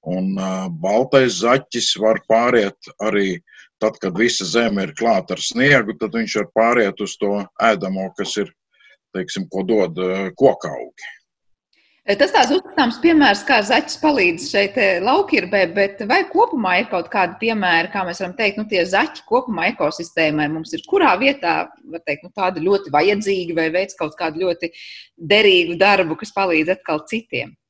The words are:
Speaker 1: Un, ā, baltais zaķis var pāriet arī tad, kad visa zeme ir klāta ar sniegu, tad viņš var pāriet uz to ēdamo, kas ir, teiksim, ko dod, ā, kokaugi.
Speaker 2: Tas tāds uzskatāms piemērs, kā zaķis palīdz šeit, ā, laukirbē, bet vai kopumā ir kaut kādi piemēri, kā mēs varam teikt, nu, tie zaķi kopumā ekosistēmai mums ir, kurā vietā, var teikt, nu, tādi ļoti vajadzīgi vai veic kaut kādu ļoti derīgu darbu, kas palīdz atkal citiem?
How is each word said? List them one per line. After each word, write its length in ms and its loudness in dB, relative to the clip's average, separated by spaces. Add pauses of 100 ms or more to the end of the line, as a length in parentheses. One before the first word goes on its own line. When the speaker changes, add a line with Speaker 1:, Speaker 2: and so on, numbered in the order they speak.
Speaker 1:
Un, 340 -4
ā, 160 -4 (180)
baltais 680 2
zaķis 560 0
var 280 0
pāriet 720 0
arī 440 -2 (340)
tad, 240 -2
kad 180 -4
visa 300 0
zeme 400 0
ir 80 -12
klāta 400 -2
ar 80 -10
sniegu, 560 0
tad 160 -6
viņš 240 -2
var 140 -4
pāriet 500 2
uz 160 -8
to 160 -2 (220)
ēdamo, 560 -2
kas 260 -8
ir, 160 -6 (600)
teiksim, 360 -8
ko 160 -4
dod, 320 0
ā, 320 -2
kokaugi. 840 -2 (920)
Speaker 2:
Tas 280 2
tāds 180 4
uzskatāms 480 0
piemērs, 420 6
kā 220 2
zaķis 320 0
palīdz 500 0
šeit, 300 0
ā, 120 2 (100)
laukirbē, 680 2
bet 360 -2
vai 180 2
kopumā 540 0
ir 140 0
kaut 180 -4
kādi 320 0
piemēri, 480 0
kā 160 -4
mēs 160 -8
varam 160 -8
teikt, 240 0
nu, 80 -6
tie 160 0
zaķi 400 -2
kopumā 460 -2
ekosistēmai 840 -2
mums 240 -8
ir, 80 -10
kurā 320 2
vietā, 380 0 (280)
var 220 -16
teikt, 220 -8
nu, 60 -20
tādi 280 -4
ļoti 320 0
vajadzīgi 640 0
vai 160 0
veic 240 -2
kaut 240 -6
kādu 240 -4
ļoti 240 -2 (460)
derīgu 680 4
darbu, 400 2
kas 160 -10
palīdz 400 0
atkal 300 -6
citiem? 500 -10 (140)